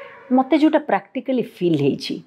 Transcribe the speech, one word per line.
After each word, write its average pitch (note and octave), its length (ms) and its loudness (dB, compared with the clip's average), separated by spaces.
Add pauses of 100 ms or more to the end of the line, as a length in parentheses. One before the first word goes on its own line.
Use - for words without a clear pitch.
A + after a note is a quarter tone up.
(320)
ମୋତେ C4 300 2
ଯୋଉଟା D4+ 180 4 (100)
practically B3 520 -2 (140)
feel E3 300 0
ହେଇଛି - 280 -4 (120)